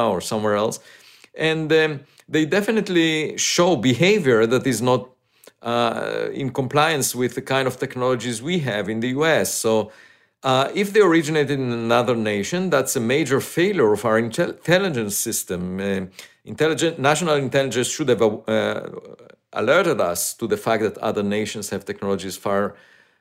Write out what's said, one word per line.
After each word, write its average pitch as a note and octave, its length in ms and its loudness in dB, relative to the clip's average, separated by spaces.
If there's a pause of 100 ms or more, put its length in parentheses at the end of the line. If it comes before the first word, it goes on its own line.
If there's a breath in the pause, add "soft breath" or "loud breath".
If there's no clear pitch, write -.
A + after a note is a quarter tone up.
or F#2+ 160 0
somewhere G#2 360 -2
else? G#2+ 240 -2 (540 loud breath)
And, D#3+ 380 0
um, D#3 280 2 (280 soft breath)
they D#3 180 0
definitely E3+ 880 0
show F3 400 2
behavior C3 720 4
that B2 200 2
is A#2 140 0
not, B2+ 300 0 (520 soft breath)
uh, A2 720 -2
in C3+ 180 -4
compliance C#3 640 0
with B2 200 -2
the C3+ 80 -6
kind C3+ 260 0
of B2+ 100 -6
technologies B2 640 -2
we F3 180 -2
have G#2 280 -4
in A2 120 -4
the B2 80 -2
U C#3 160 0
S. B2 300 2
So, A2 380 0 (500 loud breath)
uh, C3 320 2
if G3 180 -2
they G#3+ 80 4
originated D3+ 600 2
in B2 120 -2
another A#2 440 2
nation, A2 540 -2
that's - 260 0
a B2+ 40 -2
major C3 400 0
failure E3 520 2
of G#2 120 -2
our A2+ 160 4
intel-, A#2 360 -2
intelligence D#3 600 0
system. F#2 640 -6
Uh, G2 260 -2 (380 loud breath)
intelligent-, D3 540 -2
national D3 380 2
intelligence C3 520 0
should D3 200 -2
have, A2+ 140 4
uh, G#2+ 680 0 (640)
alerted C#3 480 2
us F2 340 -2
to A#2 120 -8
the G#2 100 0
fact A2 260 0
that G#2 160 -2
other G#2 240 -2
nations G2+ 480 -4
have F#2+ 140 -6
technologies G2 520 -4
far, G2+ 380 -2 (460 soft breath)